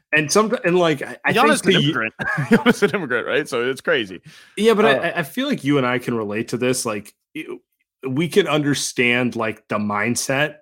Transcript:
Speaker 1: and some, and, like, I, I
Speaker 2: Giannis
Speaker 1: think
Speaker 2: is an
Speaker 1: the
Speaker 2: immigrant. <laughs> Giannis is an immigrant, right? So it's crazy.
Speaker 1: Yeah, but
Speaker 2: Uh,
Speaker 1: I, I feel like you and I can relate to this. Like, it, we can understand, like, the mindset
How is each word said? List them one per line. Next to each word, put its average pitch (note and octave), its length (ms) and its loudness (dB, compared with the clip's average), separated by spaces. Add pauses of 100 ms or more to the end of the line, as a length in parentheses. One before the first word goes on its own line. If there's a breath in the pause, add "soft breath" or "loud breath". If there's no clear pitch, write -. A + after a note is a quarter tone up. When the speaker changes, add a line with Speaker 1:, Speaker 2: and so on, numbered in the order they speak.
(120)
Speaker 1:
and D3+ 180 2
some, G#3+ 320 2
and, F3 160 2
like, D#3+ 220 2
I, A#2+ 240 -12
I C#3+ 80 0
Speaker 2:
Giannis - 0 -
Speaker 1:
think C4+ 180 4
Speaker 2:
is C#4 140 0
an F3+ 60 4
Speaker 1:
the E3+ 120 4
Speaker 2:
immigrant. B2 340 -2
<laughs> - 40 -8
Giannis - 540 2
is - 80 -2
an G3+ 80 2
immigrant, B2 360 -4
right? C#3 220 -2
So B2 200 -2
it's C3 120 -6
crazy. A2+ 400 -2 (340 soft breath)
Speaker 1:
Yeah, G#3+ 200 4
but G#3 100 4
Speaker 2:
Uh, - 20 6 (140)
Speaker 1:
I, E3+ 180 -4
I E3+ 40 -2
feel B3+ 260 -6
like A3 160 -4
you C#3+ 120 2
and C3 80 2
I B2 140 0
can B2 140 -4
relate A2 360 -4
to B2 80 -4
this. B2+ 280 0
Like, G#2+ 280 -8 (200)
it, D#3 140 -10 (600)
we C#3 220 -2
can F#3 180 4
understand, B2+ 880 0
like, A2 320 -4
the A2 100 -2
mindset A#2 840 -2